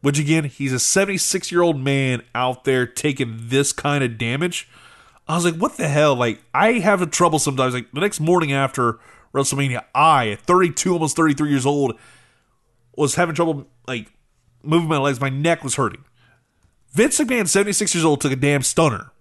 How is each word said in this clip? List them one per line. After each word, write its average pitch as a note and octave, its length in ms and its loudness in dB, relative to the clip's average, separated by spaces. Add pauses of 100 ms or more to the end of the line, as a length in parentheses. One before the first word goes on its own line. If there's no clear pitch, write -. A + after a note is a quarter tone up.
Which, C#3+ 180 0
again, D#3 260 2
he's C3+ 280 -6
a B2+ 60 -2
seventy-six-year-old F3 1000 0
man C3 440 0 (120)
out B2+ 300 -2
there B2+ 220 2
taking C3 500 -4 (120)
this C3+ 220 2
kind C#3+ 320 -2
of A#2 140 -4
damage. C3+ 500 -4 (640)
I D#3 60 -2
was E3+ 100 0
like, E3 120 0
"What A3 200 -4
the F3+ 120 -2
hell?" D3 280 2
Like, A#2+ 240 -2 (140)
I A3 240 2
have F#3+ 240 2
a F3 40 -2
trouble D#3+ 320 0
sometimes. C3 360 -2
Like, B2 180 -8
the C#3+ 80 -6
next G3+ 180 -2
morning E3 320 2
after C3 480 0 (360)
WrestleMania, C#3 500 -2 (100)
I, C#3 360 4
at G2+ 100 -8
thirty-two, F3+ 540 2
almost D#3 220 -2
thirty-three D3+ 340 2
years C3+ 160 0
old, C#3 320 0 (960)
was C#3+ 200 0
having F3 180 0
trouble, D#3 320 -2 (200)
like, A#2+ 240 -8 (520)
moving E3 260 0
my D#3+ 80 2
legs. C3+ 240 0
My C#3 80 -2
neck D3+ 340 0
was C3+ 120 -4
hurting. A2 280 -4 (880)
Vince A#3+ 280 2
McMahon, A#3 260 0
seventy-six G3+ 480 0
years E3+ 100 0
old, D3 180 2
took C#3 100 0
a C#3 40 -2
damn C#3+ 260 0
stunner. C#3 580 0